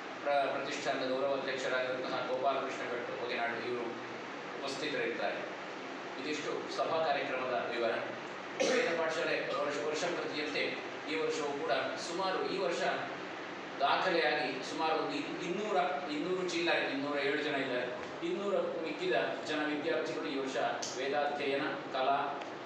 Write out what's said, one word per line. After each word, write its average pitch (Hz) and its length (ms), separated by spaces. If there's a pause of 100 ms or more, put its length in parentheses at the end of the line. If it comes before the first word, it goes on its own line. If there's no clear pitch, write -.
(220)
ಪ್ರ-, 143 300
ಪ್ರತಿಷ್ಠಾನದ 135 560
ಗೌರವ 131 340
ಅಧ್ಯಕ್ಷರಾಗಿರುವಂತಹ 127 880
ಗೋಪಾಲಕೃಷ್ಣ 131 480
ಭಟ್ 120 420
ಹೊಗೆನಾಡು 117 520
ಇವರು 120 140 (760)
ಉಪಸ್ಥಿತರಿರ್ತಾರೆ. 135 760 (840)
ಇದಿಷ್ಟು - 540
ಸಭಾ 160 300
ಕಾರ್ಯಕ್ರಮದ 127 680
ವಿವರ. 117 140 (640)
ವೇದ 196 480
ಪಾಠಶಾಲೆ - 640
ವರ್ಷ, - 120 (100)
ವರ್ಷ 156 180
ಪ್ರತಿಯಂತೆ 156 880 (180)
ಈ 156 40
ವರ್ಷವೂ 151 460
ಕೂಡ 160 120 (360)
ಸುಮಾರು, 185 420
ಈ 190 80
ವರ್ಷ 170 200 (1000)
ದಾಖಲೆಯಾಗಿ 151 920
ಸುಮಾರು 160 240
ಒಂದು 143 220
ಇನ್-, 175 280
ಇನ್ನೂರ, 208 320 (340)
ಇನ್ನೂರು 180 380
ಚಿಲ್ಲರೆ, 165 420
ಇನ್ನೂರ 143 280
ಏಳು 147 240
ಜನ 147 120
ಇದ್ದಾರೆ. 127 320 (400)
ಇನ್ನೂರಕ್ಕೂ 175 600
ಮಿಕ್ಕಿದ - 280 (320)
ಜನ 151 200
ವಿದ್ಯಾರ್ಥಿಗಳು 151 640
ಈ 135 100
ವರ್ಷ 135 180 (420)
ವೇದಾಧ್ಯಯನ, 139 640 (300)
ಕಲಾ, 131 480 (260)